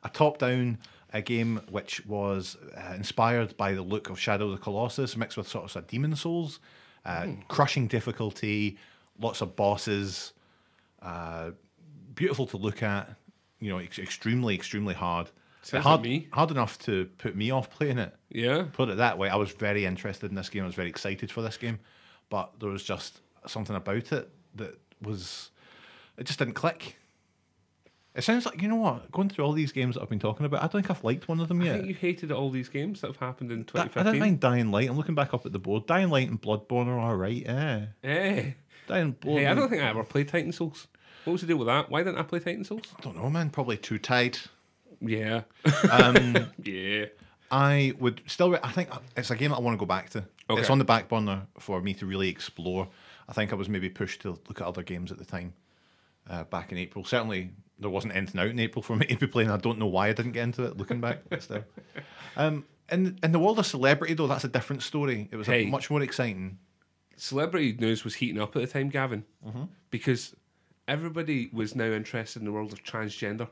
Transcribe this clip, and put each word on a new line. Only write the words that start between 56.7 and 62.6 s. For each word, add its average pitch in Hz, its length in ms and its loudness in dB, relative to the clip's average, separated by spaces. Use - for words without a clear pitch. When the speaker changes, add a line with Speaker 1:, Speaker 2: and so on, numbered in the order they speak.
Speaker 1:
in 90 60 -8
April. 90 260 -10
Certainly, 104 460 -2
there 101 120 -4
wasn't 95 240 -4
anything 95 260 -2
out 101 80 2
in 120 120 -2
April 110 220 -2
for 120 120 -4
me - 120 2
to 123 100 0
be 131 100 0
playing. 113 240 2
I 104 60 2
don't 113 220 0
know 110 80 0
why 95 220 4
I 110 40 2
didn't 120 200 -2
get 117 120 -2
into 123 200 -2
it, 120 120 -4
looking 120 240 -4
back, 117 280 -2
but - 140 -6
still. 107 220 -8
Speaker 2:
<laughs> 143 100 -12
Speaker 1:
Um, 151 280 0